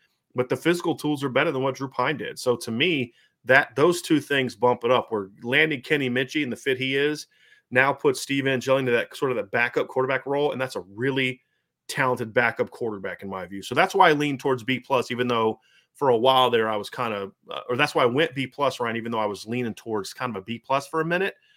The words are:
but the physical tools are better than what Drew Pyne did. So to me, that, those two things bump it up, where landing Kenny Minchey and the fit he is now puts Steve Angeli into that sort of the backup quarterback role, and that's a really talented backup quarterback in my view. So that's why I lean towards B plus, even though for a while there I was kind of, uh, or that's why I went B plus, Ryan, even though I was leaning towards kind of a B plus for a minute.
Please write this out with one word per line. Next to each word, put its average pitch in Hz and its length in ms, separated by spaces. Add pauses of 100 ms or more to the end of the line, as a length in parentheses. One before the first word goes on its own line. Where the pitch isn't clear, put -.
(360)
but 127 120
the 135 80
physical 165 400
tools 147 260
are 139 80
better 143 220
than 131 120
what 135 120
Drew 135 140
Pyne 135 260
did. 104 240
So 123 160
to 117 160
me, 139 420 (320)
that, 135 320
those 175 240
two 156 180
things 131 340
bump 120 300
it 120 80
up, 120 220
where 98 160 (140)
landing 143 380
Kenny 139 280
Minchey 135 340
and 123 80
the 107 60
fit 131 200
he 131 200
is 151 280 (460)
now 135 220
puts 135 260
Steve 139 260
Angeli 135 340
into 127 120
that - 240
sort 135 160
of 117 60
the 101 60
backup 120 440
quarterback 131 380
role, 143 260
and 127 80
that's 127 160
a 95 60
really 127 580 (480)
talented 123 460
backup 120 360
quarterback 98 540
in 98 60
my 95 160
view. 95 180
So - 120
that's 160 200
why 185 140
I - 20
lean 147 260
towards 127 280
B 127 160
plus, 123 280
even 123 200
though 110 320 (340)
for 143 140
a 120 80
while 127 320
there 113 200
I 107 60
was 104 140
kind 120 240
of, 101 180 (180)
uh, - 200
or 120 80
that's 147 180
why 147 80
I 123 40
went 131 280
B 135 100
plus, 131 360
Ryan, 117 160
even 117 160
though 113 60
I 107 60
was 104 220
leaning 120 260
towards 107 400
kind 123 220
of 98 60
a 95 40
B 113 140
plus 139 280
for 160 120
a 160 60
minute. 180 300 (220)